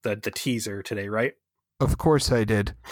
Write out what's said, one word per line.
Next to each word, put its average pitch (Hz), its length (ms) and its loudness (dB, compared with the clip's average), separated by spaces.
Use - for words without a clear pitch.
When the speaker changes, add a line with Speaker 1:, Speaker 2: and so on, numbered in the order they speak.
Speaker 1:
the, 107 120 -2
the 107 160 -6
teaser 110 520 -4
today, 101 260 -6
right? 110 260 -2
Speaker 2:
Of - 180 2
course 151 320 4
I 120 140 4
did. 104 300 0